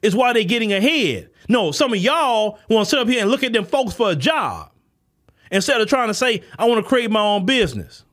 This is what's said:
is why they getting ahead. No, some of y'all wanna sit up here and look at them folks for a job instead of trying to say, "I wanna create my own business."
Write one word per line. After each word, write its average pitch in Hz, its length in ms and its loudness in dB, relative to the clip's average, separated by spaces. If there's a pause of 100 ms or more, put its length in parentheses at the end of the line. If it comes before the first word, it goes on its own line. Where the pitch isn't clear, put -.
is 196 140 2
why 247 180 2
they 226 100 2
getting 214 300 0
ahead. 196 560 0 (180)
No, 208 240 2
some 254 220 0
of 202 60 -2
y'all 233 600 0 (100)
wanna 220 160 2
sit 294 140 0
up 240 80 0
here 247 140 0
and 202 100 2
look 262 120 0
at 247 100 -4
them 220 100 2
folks 262 300 -2
for 214 180 0
a 165 60 0
job 135 520 -2 (800)
instead 226 300 0
of 214 80 0
trying 247 220 0
to 208 40 -2
say, 240 280 -2 (180)
"I 226 60 0
wanna 233 180 2
create 240 260 0
my 214 120 2
own 208 240 0
business." 170 680 -2